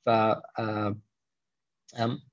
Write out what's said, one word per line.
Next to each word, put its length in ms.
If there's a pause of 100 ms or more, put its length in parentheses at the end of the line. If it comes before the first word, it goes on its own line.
ف، 20
آه، 880 (1000)
آم، 220 (120)